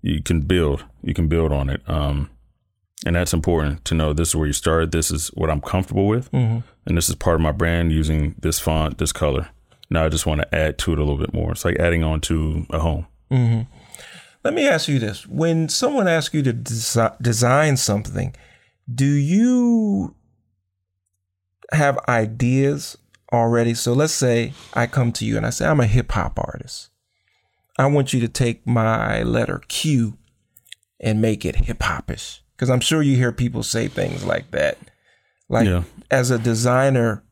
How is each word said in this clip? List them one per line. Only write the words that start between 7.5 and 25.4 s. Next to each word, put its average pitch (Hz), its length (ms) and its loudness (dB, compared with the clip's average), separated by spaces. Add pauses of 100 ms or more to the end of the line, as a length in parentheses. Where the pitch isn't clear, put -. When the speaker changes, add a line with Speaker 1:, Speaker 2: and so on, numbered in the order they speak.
Speaker 1:
brand, 85 420 0
using 78 460 0
this 80 220 -2
font, 78 380 -2
this 80 120 -2
color. 73 380 -2 (420)
Now 80 140 2
I 80 40 2
just 78 180 -2
wanna 76 260 -2
add 78 260 -2
to - 140 -2
it 76 60 0
a 76 40 0
little 73 160 0
bit 76 160 -4
more. 80 180 -2
It's - 120 -8
like 87 160 0
adding 85 240 2
on 78 180 -2
to 78 480 -2
a 80 80 -2
home. 80 280 -2 (260)
Speaker 2:
Mm-hmm. 117 300 2 (840)
Let 285 100 0
me 294 140 2
ask - 180 2
you 139 140 2
this. 104 260 -6
When 160 420 0
someone 254 380 0
asks 165 280 0
you 151 100 2
to 127 80 2
desi-, 113 680 -2
design 123 560 4
something, - 560 -2 (640)
do 135 120 2
you 208 1080 2 (1600)
have 143 260 2 (100)
ideas 123 880 0 (360)
already? 117 420 2
So 120 180 -2
let's 147 200 2
say 120 400 0 (220)
I 120 120 0
come 120 260 0
to - 120 -6
you 110 120 -2
and 107 100 -2